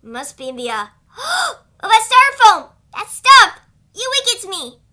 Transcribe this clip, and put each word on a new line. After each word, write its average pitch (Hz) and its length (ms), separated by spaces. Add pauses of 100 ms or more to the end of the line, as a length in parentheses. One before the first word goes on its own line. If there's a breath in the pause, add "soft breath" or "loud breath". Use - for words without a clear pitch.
Must 240 340
be 262 120
in 254 80
the, 240 140
uh, 214 160 (140)
<gasps> - 180
oh, 659 400 (240)
that 440 260
styrofoam! 508 600 (260)
That - 140
stuff! - 520 (340)
You 508 180
weakens 494 360
me! 311 320 (120)